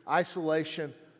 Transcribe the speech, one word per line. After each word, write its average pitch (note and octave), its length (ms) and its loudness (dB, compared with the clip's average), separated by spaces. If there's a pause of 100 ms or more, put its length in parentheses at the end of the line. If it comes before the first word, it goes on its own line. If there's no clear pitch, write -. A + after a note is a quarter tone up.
isolation, D#3 840 0 (260)